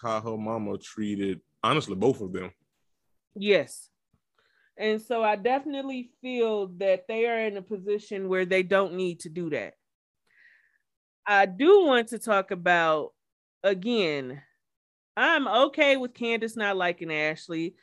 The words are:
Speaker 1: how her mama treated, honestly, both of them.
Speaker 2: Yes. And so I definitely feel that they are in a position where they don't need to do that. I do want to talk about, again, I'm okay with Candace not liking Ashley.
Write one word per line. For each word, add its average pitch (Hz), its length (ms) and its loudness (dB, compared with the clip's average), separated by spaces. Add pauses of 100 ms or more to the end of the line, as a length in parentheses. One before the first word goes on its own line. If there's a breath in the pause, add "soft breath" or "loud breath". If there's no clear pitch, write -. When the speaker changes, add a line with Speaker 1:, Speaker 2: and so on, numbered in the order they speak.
Speaker 1:
how 110 200 -4
her 110 160 -6
mama 107 400 -6
treated, 98 640 -4 (220)
honestly, 120 320 0
both 113 260 0
of 92 120 -10
them. 92 180 -8 (840)
Speaker 2:
Yes. 196 540 0 (880)
And 214 240 -2
so 226 220 -2
I 214 120 2
definitely 269 760 -2 (100)
feel 226 460 -2 (100)
that 190 300 0
they 226 200 -2
are 233 120 0
in 214 180 -4
a 196 40 -12
position 196 680 -6
where 185 160 0
they 185 180 2
don't 190 300 2
need 180 280 -4
to 170 80 -12
do 165 200 -6
that. 113 240 -6 (1500 soft breath)
I 202 220 6
do 320 380 6
want 240 240 4
to 220 100 -8
talk 196 320 0
about, 170 600 2 (500)
again, 180 800 -2 (760)
I'm 277 300 2
okay 277 500 4
with 247 160 -6
Candace 226 420 -4
not 202 220 -2
liking 175 340 -2
Ashley. 160 720 -4